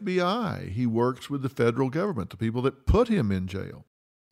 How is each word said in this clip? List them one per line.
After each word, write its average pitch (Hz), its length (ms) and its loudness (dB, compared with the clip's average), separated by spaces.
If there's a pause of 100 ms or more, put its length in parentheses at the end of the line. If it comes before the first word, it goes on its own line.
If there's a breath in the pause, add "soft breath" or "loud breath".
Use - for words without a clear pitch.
B 185 180 0
I. 175 500 -2
He 120 140 0
works 120 460 0
with 139 100 -4
the 131 80 -2
federal 123 400 2
government, 151 400 -2
the - 80 -16
people 113 240 -2
that 131 240 -2
put 240 220 6
him 160 240 2
in 92 160 0
jail. 95 400 -10 (440)